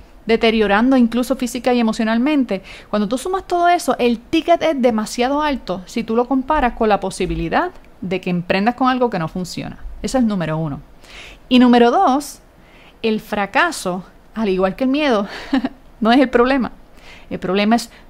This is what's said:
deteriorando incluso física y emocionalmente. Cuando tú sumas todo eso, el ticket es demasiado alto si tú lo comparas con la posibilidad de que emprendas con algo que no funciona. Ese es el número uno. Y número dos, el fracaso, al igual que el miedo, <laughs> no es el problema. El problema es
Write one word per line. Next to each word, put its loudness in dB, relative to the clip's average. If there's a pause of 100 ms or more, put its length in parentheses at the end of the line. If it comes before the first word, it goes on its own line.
(300)
deteriorando 2
incluso 2
física -2
y 2
emocionalmente. 0 (300)
Cuando 0
tú -2
sumas -6
todo 2
eso, 0
el 0
ticket 0
es 0
demasiado 0
alto -4
si -6
tú -4
lo 0
comparas 0
con 0
la 2
posibilidad -2 (280)
de -4
que -6
emprendas 0
con 0
algo 0
que -4
no -4
funciona. -10 (240)
Ese -2
es 4
el 2
número -2
uno. -6 (680)
Y 4
número 6
dos, 0 (600)
el -2
fracaso, -2 (320)
al -2
igual 0
que -4
el 2
miedo, 0 (240)
<laughs> -6
no 2
es 6
el 4
problema. 2 (580)
El -8
problema 0
es -4 (200)